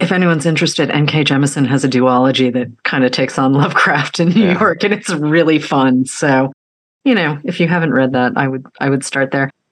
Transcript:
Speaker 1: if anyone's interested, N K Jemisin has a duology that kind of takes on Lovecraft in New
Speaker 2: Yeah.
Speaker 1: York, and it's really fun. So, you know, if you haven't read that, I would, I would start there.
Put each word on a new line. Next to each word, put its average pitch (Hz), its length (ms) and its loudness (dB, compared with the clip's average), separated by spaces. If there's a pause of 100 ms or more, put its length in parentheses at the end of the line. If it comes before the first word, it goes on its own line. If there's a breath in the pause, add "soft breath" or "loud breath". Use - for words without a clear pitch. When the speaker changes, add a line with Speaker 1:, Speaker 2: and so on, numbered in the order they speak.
Speaker 1:
if 175 100 0
anyone's 170 340 2
interested, 160 440 0
N 147 180 0
K 151 160 0
Jemisin 143 440 0
has 135 180 0
a - 20 0
duology 127 640 2
that 117 320 -6
kind 135 220 0
of 123 60 0
takes 131 280 -4
on 135 140 2
Lovecraft 147 680 0
in 170 100 2
New 208 160 4
Speaker 2:
Yeah. 180 140 0
Speaker 1:
York, 202 240 0
and 208 100 0
it's - 160 -6
really 156 500 2
fun. 131 460 0
So, 135 460 0 (540)
you 254 100 4
know, 151 300 -2
if 196 160 -4
you 165 60 2
haven't 165 260 0
read 131 180 2
that, 127 240 0
I 135 120 -2
would, 131 180 -8 (160)
I 139 80 -2
would 135 160 -2
start 135 260 -4
there. 139 180 -2 (220)